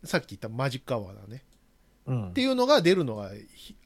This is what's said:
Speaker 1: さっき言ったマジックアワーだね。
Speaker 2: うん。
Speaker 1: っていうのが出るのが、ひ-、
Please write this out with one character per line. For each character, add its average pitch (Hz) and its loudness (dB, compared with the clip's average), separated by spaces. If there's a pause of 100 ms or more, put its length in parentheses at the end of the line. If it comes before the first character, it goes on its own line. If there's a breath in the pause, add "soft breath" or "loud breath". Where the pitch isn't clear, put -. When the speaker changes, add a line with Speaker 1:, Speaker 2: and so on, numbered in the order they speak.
Speaker 1:
さ - 0
っ - 2
き - -14
言 101 -12
っ - -14
た 117 -8
マ 127 -2
ジ 127 -6
ッ - -12
ク 131 -2
ア 117 0
ワ 98 -8
ー 101 -18
だ 101 -20
ね。 110 -16 (600)
Speaker 2:
う 131 -2
ん。 107 -4
Speaker 1:
っ - -12
て 262 0
い 254 2
う 262 2
の 247 2
が 269 6
出 170 6
る 180 2
の 113 -4
が、 101 -8 (240)
ひ-、 - -20